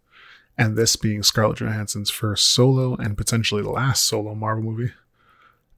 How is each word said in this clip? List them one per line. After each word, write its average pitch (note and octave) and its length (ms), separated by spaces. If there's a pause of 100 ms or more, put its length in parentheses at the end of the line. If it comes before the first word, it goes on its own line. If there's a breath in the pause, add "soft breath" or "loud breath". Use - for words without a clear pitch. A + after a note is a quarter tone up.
(560 loud breath)
And A2 200
this A2+ 200
being G#2 260
Scarlett - 360
Johansson's G#2+ 520
first - 380
solo B2+ 460
and G#2 220
potentially G#2+ 460
the G2+ 80
last A#2+ 360
solo G#2+ 280
Marvel A2 300
movie, A2+ 280 (840 soft breath)